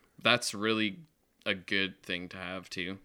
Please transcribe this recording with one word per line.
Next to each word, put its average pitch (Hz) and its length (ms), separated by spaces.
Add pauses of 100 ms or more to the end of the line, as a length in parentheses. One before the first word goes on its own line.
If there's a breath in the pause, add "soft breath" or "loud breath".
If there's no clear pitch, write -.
(220 soft breath)
that's 117 320
really 110 460 (440)
a 104 100
good 95 480
thing 90 280
to 95 60
have 92 340
too. 92 340